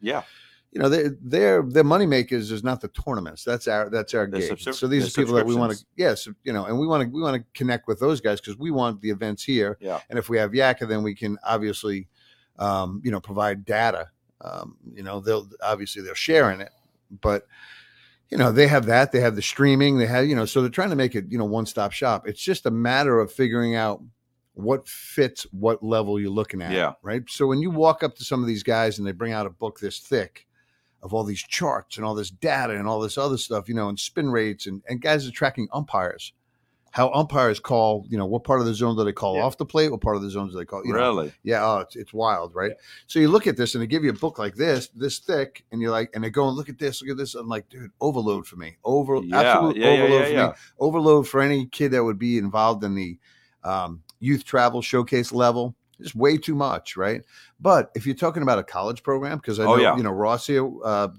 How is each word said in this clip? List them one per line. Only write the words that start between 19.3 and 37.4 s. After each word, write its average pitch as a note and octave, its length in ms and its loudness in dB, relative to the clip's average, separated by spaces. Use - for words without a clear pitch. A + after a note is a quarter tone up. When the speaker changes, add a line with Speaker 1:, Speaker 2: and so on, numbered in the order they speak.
Speaker 2:
the G2+ 60 -4
streaming, C#3 560 4
they A#2 80 2
have, B2+ 200 2
you D3 80 2
know, A2 120 0
so C3 160 2
they're B2 80 0
trying F#3 200 -2
to D#3 60 -2
make B2+ 180 0
it, G2 140 -4
you A#2 100 -6
know, A2 60 0
one-stop G#2 480 -2
shop. A2+ 340 -2
It's G#2 160 -10
just F#3 220 -4
a A#2 60 0
matter A#2+ 500 2
of G#2 100 0
figuring A#2+ 460 0
out A2 260 -2
what B2+ 340 -2
fits - 640 -4
what G#2+ 300 0
level G#2+ 360 0
you're G2+ 120 -4
looking G2+ 320 -4
at. F2+ 100 -6
Speaker 1:
Yeah. F2 300 0
Speaker 2:
Right. A2+ 260 -6
So - 180 -2
when C3+ 160 0
you F3+ 80 -4
walk D#3+ 320 2
up D3 140 -2
to A#2 80 -14
some C3 180 -4
of A#2+ 40 -2
these G#2+ 160 -4
guys A2+ 360 0
and G2+ 80 -4
they G2 60 -4
bring A2+ 200 -6
out G#2+ 140 -4
a F#2+ 40 -8
book G#2+ 300 -10
this G2 200 -8
thick - 460 -4
of F#2 120 -10
all A2 100 0
these G#2 180 -6
charts - 540 -4
and A2 80 -8
all A2 100 -2
this G2+ 160 -6
data B2+ 440 -2
and G#2 120 -4
all A2 140 -2
this G#2+ 160 -4
other C#3 220 -2
stuff, G#2+ 300 -6
you A#2 60 -4
know, G#2 140 -2
and G2+ 100 -6
spin D3+ 320 -4
rates G#2+ 360 -2
and, G2 220 -10
and B2 120 -8
guys D3+ 260 0
are B2 60 -12
tracking C3 400 -2
umpires, G2+ 600 -4
how B2+ 200 2
umpires C3+ 460 2